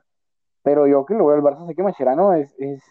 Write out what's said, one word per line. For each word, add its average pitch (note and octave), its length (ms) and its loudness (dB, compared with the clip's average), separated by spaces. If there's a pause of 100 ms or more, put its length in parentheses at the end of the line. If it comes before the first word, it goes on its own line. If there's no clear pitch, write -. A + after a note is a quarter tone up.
(600)
pero C#3+ 260 2
yo C#3 180 2
que F#3+ 80 -6
lo G#3+ 120 0
veo D3 100 4
al D3+ 60 0
Barça, C#3+ 260 -2
sé D#3+ 80 -12
que E3+ 80 -4
Mascherano D#3+ 500 0
es, D3 240 -2
es, C#3 340 -10